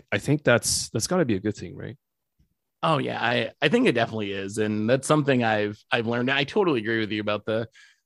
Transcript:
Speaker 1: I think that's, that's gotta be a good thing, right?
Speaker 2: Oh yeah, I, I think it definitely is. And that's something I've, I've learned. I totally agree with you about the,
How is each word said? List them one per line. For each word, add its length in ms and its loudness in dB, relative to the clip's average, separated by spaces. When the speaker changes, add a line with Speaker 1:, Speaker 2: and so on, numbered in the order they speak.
Speaker 1:
I 80 0
think 240 0
that's, 460 2
that's 180 -4
gotta 180 2
be 100 2
a 40 0
good 160 -2
thing, 200 -12
right? 220 -12
Speaker 2:
Oh 160 2
yeah, 200 -4
I, 400 0
I 100 4
think 180 4
it 60 4
definitely 400 -2
is. 260 -6
And 280 0
that's 200 2
something 360 2
I've, 480 0
I've 140 0
learned. 240 -2
I 140 0
totally 360 0
agree 200 -2
with 120 -2
you 100 -4
about 240 -4
the, 220 -2